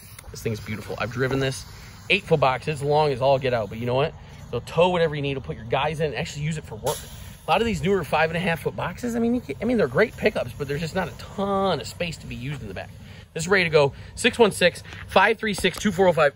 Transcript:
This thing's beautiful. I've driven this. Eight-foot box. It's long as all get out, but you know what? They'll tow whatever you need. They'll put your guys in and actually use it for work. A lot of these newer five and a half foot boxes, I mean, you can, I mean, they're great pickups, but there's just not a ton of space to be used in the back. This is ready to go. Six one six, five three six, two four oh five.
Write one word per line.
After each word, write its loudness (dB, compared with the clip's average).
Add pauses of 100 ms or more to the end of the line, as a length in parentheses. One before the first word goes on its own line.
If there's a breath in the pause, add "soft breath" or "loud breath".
(320)
This -12
thing's -2
beautiful. -8
I've -4
driven 0
this. -2 (460 loud breath)
Eight-foot 4
box. 2
It's -4
long 4
as -2
all 4
get 0
out, 0
but -10
you -4
know 0
what? 0 (360 loud breath)
They'll -4
tow 4
whatever 2
you -4
need. -2
They'll -6
put -10
your -12
guys 0
in 0
and -4
actually -6
use -2
it -10
for -14
work. -2 (480 loud breath)
A 0
lot 4
of 2
these 0
newer 2
five 2
and -2
a 0
half -2
foot -4
boxes, -6
I 0
mean, 2
you -2
can, -10
I -2
mean, 2
they're 4
great 2
pickups, 0
but -4
there's -2
just -4
not -2
a -14
ton 0
of -10
space -6
to -14
be -8
used -8
in -12
the -10
back. -10 (440 loud breath)
This -4
is -4
ready 6
to 0
go. 6 (240 loud breath)
Six 0
one 8
six, 2 (240 loud breath)
five 6
three -2
six, 0
two 0
four 4
oh 6
five. 4